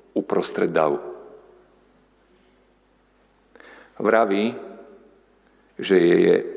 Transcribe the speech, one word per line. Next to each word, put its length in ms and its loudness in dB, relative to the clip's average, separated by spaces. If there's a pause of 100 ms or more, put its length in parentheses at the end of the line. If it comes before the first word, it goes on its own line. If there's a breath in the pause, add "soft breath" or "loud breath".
(180)
uprostred 520 -4
davu? 320 -2 (3000 loud breath)
Vraví, 500 2 (1300)
že 180 0
je 400 4 (220)